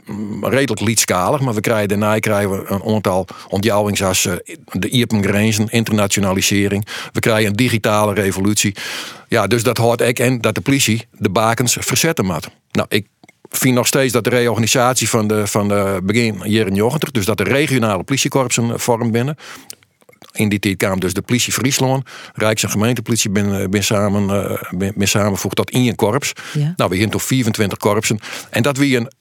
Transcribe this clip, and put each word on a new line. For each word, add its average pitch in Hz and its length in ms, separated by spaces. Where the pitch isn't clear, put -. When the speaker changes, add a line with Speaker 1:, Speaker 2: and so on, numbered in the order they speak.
Speaker 1:
mm, 104 400
redelijk 113 360
liedskalig, 104 600
maar 131 120
we 107 80
krijgen 107 260
daarna 104 320
krijgen 104 320
we 95 160
een 98 160
aantal 95 320
ontjouwings 104 540
als, 92 220
eh, 95 80
de 92 180
Ierpengrenzen, 107 800
internationalisering. 101 1200
We - 80
krijgen 110 300
een 101 60
digitale 107 580
revolutie. 98 640
Ja, 107 180
dus 117 160
dat 117 140
houdt 117 240
ook 123 180
in 123 220
dat 113 140
de 107 60
politie 117 460
de 104 120
bakens 113 500
verzetten 139 460
moet. 80 240
Nou, - 180
ik 104 180
vind 127 260
nog 123 120
steeds 135 260
dat 117 100
de 120 60
reorganisatie 120 800
van 107 180
de, 104 200
van 104 200
de 98 360
begin 104 400
jaren 104 300
negentig, 117 380
dus 107 140
dat 104 120
de 104 60
regionale 113 600
politiekorpsen, 131 680
eh, 113 60
vorm 117 340
binnen. 123 240
In 107 180
die 101 100
tijd 98 180
kwam 95 220
dus 90 140
de 101 80
politie 117 320
Friesland, 131 540
Rijks- 110 300
en 98 60
gemeentepolitie 110 600
binnen, 101 320
binnen 95 220
samen, 101 460
eh, - 120
bin-, 95 240
bin 98 120
samenvoegd 101 480
tot - 160
één 123 240
korps. 110 380
Speaker 2:
Ja. 151 220
Speaker 1:
Nou, 117 140
we - 60
hier 104 140
toen 101 100
vierentwintig 113 580
korpsen. 107 420
En 110 140
dat 143 140
wie 139 200
een, 117 240